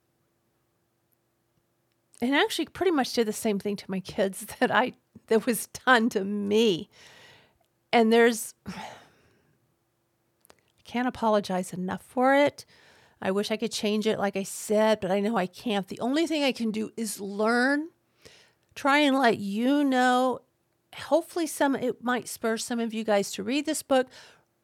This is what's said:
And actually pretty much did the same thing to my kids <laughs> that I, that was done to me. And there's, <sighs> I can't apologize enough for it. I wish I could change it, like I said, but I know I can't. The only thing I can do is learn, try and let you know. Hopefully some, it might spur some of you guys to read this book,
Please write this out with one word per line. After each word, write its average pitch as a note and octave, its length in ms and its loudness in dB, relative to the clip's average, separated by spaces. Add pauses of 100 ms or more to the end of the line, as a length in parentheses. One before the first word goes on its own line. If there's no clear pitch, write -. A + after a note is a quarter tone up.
(2250)
And C4 120 0
actually F4 320 0
pretty F4 260 0
much C4 200 0
did A3+ 140 0
the G#3+ 60 -4
same G3+ 260 -2
thing G3+ 180 -4
to - 140 -12
my F#3 100 -4
kids - 520 -4
<laughs> - 80 -16
that B3 100 2
I, D3 220 2 (340)
that A3 200 2
was A#3 220 -4
done B3 420 2
to G3 140 -4
me. G#3 640 0 (1040)
And A3+ 200 6
there's, A#3 480 4
<sighs> - 80 -20
I F#3+ 40 -12 (2000)
can't B3+ 240 -2
apologize G3+ 640 -2
enough F#3 300 -6
for C4 320 2
it. C#4+ 300 2 (580)
I F#3+ 80 -2
wish G3+ 200 -2
I A3 60 -2
could G#3+ 160 -4
change G#3+ 340 0
it, A3 120 0
like G3+ 180 -2
I G3 80 -4
said, G#3+ 560 2
but F3+ 100 -4
I G3+ 100 2
know G#3+ 160 0
I F#3 100 0
can't. G3+ 420 -6
The - 120 -10
only D4 260 0
thing D4+ 160 0
I C4 100 0
can A3+ 180 -4
do G#3 260 -4
is A3 240 -6
learn, A#3+ 680 0 (840)
try C#4 240 2
and C#4 200 4
let B3 200 4
you A#3+ 460 0
know. B3+ 560 2 (560)
Hopefully E4 500 -2
some, C#4 300 0
it B3 260 -4
might B3 260 -4
spur A3+ 280 -4
some A#3 240 -6
of A3+ 140 -4
you A3 100 -4
guys G3+ 280 2
to G3 100 -10
read C#4 240 -2
this D#4 160 -4
book, C4 260 0 (560)